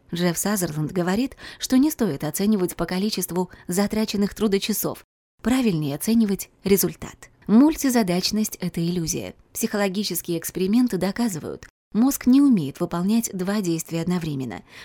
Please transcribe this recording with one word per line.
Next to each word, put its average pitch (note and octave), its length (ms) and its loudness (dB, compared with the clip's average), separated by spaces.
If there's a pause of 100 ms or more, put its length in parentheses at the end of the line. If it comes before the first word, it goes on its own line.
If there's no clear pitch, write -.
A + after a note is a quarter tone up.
(140)
Джефф F3 240 0
Сазерленд D#3 540 -2
говорит, F#3+ 460 -2 (220)
что - 180 2
не D4 140 4
стоит F3+ 320 -2
оценивать F#3+ 520 0
по E3+ 100 -2
количеству F#3 640 -2 (180)
затраченных G3+ 640 0
трудочасов, G3 720 -2 (360)
правильнее G3 540 0
оценивать G#3+ 540 0 (140)
результат. - 680 0 (160)
Мультизадачность — A3 1120 2
это E3+ 260 -4
иллюзия. D#3+ 500 -4 (180)
Психологические G3 880 -2
эксперименты G3+ 580 0
доказывают, F3+ 720 -4 (240)
мозг C4 320 2
не C4 160 8
умеет G3 400 2
выполнять F3+ 520 0
два G3 280 -2
действия E3 400 -4
одновременно. D3+ 600 -4 (220)